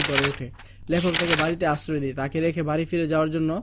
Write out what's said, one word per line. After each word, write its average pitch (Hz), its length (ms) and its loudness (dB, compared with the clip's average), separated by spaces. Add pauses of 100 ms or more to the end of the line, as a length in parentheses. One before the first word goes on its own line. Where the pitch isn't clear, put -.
গড়ে 139 220 4
ওঠে। 135 200 -4 (420)
লেখক 175 280 2
তাকে 175 220 4
বাড়িতে 165 280 0
আশ্রয় 147 340 -2
দেয়। 135 140 -4
তাকে 139 240 -4
রেখে 165 240 -2
বাড়ি 156 220 0
ফিরে 165 220 -2
যাওয়ার 156 240 2
জন্য 160 200 0 (120)